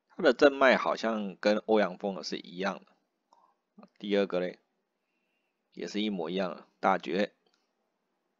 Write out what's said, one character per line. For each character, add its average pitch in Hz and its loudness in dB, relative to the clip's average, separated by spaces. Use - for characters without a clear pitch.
他 - -12
的 147 6
正 139 6
脉 131 6
好 76 0
像 107 -4
跟 104 2
欧 110 4
阳 92 -2
锋 98 -4
的 78 -10
是 - -8
一 - -16
样 92 -6
的。 - -20
第 101 -2
二 101 2
个 90 -4
嘞， 90 -8
也 - -12
是 101 -6
一 107 -2
模 87 -6
一 90 -6
样 92 -4
的， - -20
大 95 2
绝， 90 -4